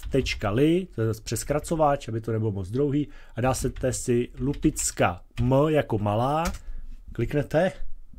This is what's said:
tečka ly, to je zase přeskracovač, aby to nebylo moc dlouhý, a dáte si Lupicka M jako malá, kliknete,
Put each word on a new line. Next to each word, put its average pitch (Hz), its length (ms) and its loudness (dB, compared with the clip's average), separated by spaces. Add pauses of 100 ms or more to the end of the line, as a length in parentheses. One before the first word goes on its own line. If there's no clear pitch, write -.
tečka 123 420 0
ly, 165 440 4
to 113 60 -2
je 110 60 2
zase 107 140 -2
přeskracovač, 147 840 0
aby 110 140 -4
to 113 100 -4
nebylo 110 200 0
moc 95 180 -6
dlouhý, 143 380 0 (280)
a 117 60 -4
dáte 127 520 0
si 120 360 0 (100)
Lupicka 131 840 0 (200)
M 127 120 4 (140)
jako 151 300 2
malá, 117 460 2 (680)
kliknete, 147 600 0 (480)